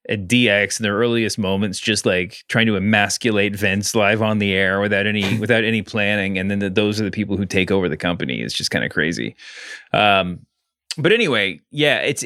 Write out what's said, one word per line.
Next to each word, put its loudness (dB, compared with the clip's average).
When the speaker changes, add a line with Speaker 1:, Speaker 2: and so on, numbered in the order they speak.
Speaker 1:
at -4
D 4
X 2
in -4
their 0
earliest 0
moments, -2
just, 0
like, -2
trying 2
to 2
emasculate 2
Vince 0
live 2
on 0
the 0
air 2
without 0
any, 0
Speaker 2:
<laughs> -4
Speaker 1:
without 2
any 0
planning, -2
and -2
then -2
the, -2
those 2
are -2
the -2
people -4
who -2
take 0
over 2
the -4
company. -4
It's -8
just -4
kinda -2
crazy. -2
Um, 2
but 2
anyway, 2
yeah, 0
it's, -2